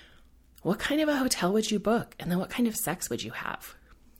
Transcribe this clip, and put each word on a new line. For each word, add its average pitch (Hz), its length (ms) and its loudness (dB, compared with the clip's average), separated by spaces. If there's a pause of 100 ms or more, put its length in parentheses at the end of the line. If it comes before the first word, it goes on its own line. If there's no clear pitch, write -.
(640)
what 202 160 0
kind 302 220 0
of 302 80 4
a 294 80 4
hotel 247 360 2
would 220 180 2
you 214 80 2
book? 208 400 0
And 165 120 -6
then 180 80 2
what 185 120 -2
kind 240 180 2
of 214 80 -4
sex - 340 -4
would 117 120 -4
you 110 100 -8
have? - 420 -8 (460)